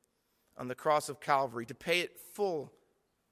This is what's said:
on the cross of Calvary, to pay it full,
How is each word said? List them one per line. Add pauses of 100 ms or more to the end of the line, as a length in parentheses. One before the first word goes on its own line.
(580)
on
the
cross
of
Calvary,
to
pay
it (160)
full, (600)